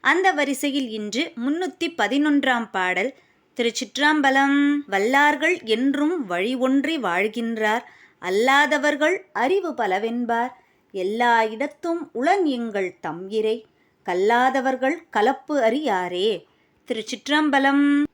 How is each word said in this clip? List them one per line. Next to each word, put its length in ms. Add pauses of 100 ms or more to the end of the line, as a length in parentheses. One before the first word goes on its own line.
அந்த 320
வரிசையில் 560
இன்று 440 (140)
முன்னூத்தி 420 (100)
பதினொன்றாம் 720
பாடல். 420 (420)
திருச்சிற்றம்பலம். 1200 (140)
"வல்லார்கள் 760
என்றும் 640
வழி 280
ஒன்றி 440
வாழ்கின்றார், 880 (340)
அல்லாதவர்கள் 1120
அறிவு 420
பலவென்பார். 840 (360)
எல்லா 520
இடத்தும் 720
உளன் 300
எங்கள் 560
தம் 300
இறை, 360 (360)
கல்லாதவர்கள் 1080
கலப்பு 520
அறியாரே." 840 (420)
திருச்சிற்றம்பலம். 1120 (120)